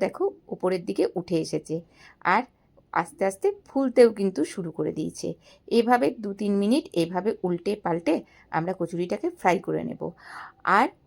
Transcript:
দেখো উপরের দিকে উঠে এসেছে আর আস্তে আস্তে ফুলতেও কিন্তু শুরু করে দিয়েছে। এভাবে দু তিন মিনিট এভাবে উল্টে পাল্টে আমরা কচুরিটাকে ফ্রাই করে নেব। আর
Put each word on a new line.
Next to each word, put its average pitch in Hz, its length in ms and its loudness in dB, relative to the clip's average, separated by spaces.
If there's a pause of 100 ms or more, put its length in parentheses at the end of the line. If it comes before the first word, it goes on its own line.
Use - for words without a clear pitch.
দেখো 190 200 -2 (300)
উপরের 185 340 -2
দিকে 202 160 0 (140)
উঠে 175 260 -4
এসেছে 156 320 -6 (580)
আর 233 80 2 (500)
আস্তে 170 380 -2
আস্তে 269 180 -2 (200)
ফুলতেও 254 400 6 (100)
কিন্তু 196 220 0 (140)
শুরু 175 240 -6
করে 156 200 -2
দিয়েছে। 165 300 -6 (500)
এভাবে 240 280 4 (180)
দু 202 60 -4 (100)
তিন 202 120 0 (100)
মিনিট 240 220 2 (180)
এভাবে 180 280 0 (160)
উল্টে 175 260 -2 (120)
পাল্টে 170 300 0 (420)
আমরা 170 240 -2
কচুরিটাকে 180 480 -4 (120)
ফ্রাই 180 160 4 (100)
করে 156 220 -2
নেব। - 140 -10 (760)
আর 262 80 4 (200)